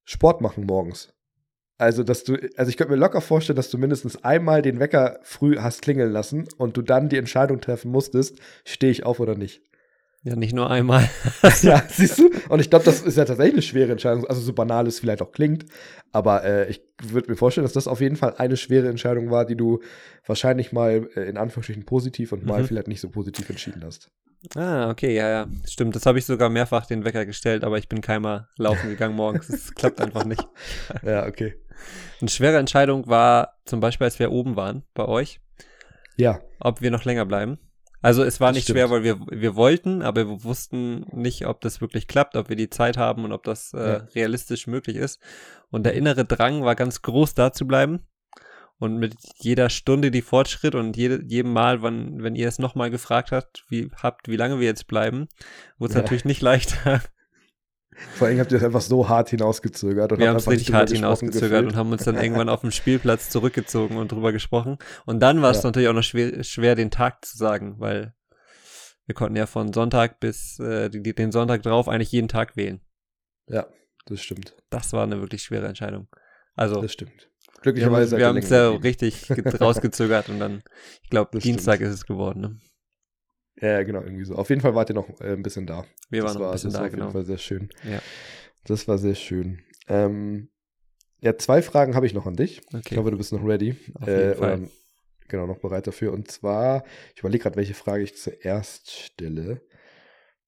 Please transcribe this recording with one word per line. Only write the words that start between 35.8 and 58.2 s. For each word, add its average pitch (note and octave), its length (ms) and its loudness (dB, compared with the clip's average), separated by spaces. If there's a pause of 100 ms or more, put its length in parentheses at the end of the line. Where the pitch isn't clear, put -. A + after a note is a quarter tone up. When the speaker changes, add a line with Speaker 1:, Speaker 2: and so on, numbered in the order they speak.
Speaker 1:
Ja. A#2+ 240 4 (180)
Speaker 2:
ob B2 220 -2
wir A#2+ 100 0
noch A#2 140 -2
länger A#2+ 200 0
bleiben. G2+ 320 -2 (440)
Also A#2+ 240 6
es B2+ 160 -2
war B2+ 80 6
Speaker 1:
Das B2+ 80 4
Speaker 2:
nicht B2 80 -2
Speaker 1:
stimmt. B2 140 2
Speaker 2:
schwer, B2 100 4
weil A#2 140 2
wir, A2 140 2 (140)
wir G#2+ 240 -2
wollten, E3+ 460 4
aber A2+ 260 0
wir G#2 160 -10
wussten A#2+ 720 -8
nicht, B2 340 -4
ob A#2 140 -6
das - 180 -6
wirklich A#2 300 -6
klappt, - 260 0
ob A2+ 140 -4
wir G#2+ 80 -4
die A2 120 -4
Zeit A#2+ 280 -2
haben A#2 260 -2
und G#2+ 80 -8
ob G#2 120 -8
das, - 300 -8
äh, - 40 -12
Speaker 1:
Ja. G#2+ 180 -2 (180)
Speaker 2:
realistisch A#2 540 -4
möglich A#2+ 300 -6
ist. - 240 -8 (500)
Und A2 140 -2
der A#2 80 2
innere C3 320 2
Drang B2+ 400 0
war A#2+ 100 2
ganz B2 260 -4
groß, C#3+ 320 2
da C3 200 2
zu D3 120 -8
bleiben. C#3 400 0 (720)
Und A2 200 -4
mit A2+ 180 -4 (220)
jeder A#2+ 320 2
Stunde, C#3 420 2
die B2 100 0
fortschritt C3+ 540 0
und A2+ 220 -4
jede-, B2 280 0
jedem A#2+ 280 -2
Mal, A#2 280 2
wann, A#2 400 -6
wenn A2+ 140 -6
ihr A#2 140 -2
es - 100 -6
nochmal B2+ 320 -4
gefragt A#2+ 400 -2
habt, - 380 -6
wie, A#2 260 -6
habt, - 320 -6
wie A2+ 80 -2
lange B2+ 240 -2
wir B2 80 2
jetzt A2 200 -4
bleiben, A2 420 -2 (480)
wurde A#2+ 140 -4
es G#2+ 40 -2
Speaker 1:
Ja. B2 60 6
Speaker 2:
natürlich A#2+ 240 -2
nicht C#3 160 -2
leichter. B2+ 600 2 (1120)
Speaker 1:
Vor A#2+ 120 2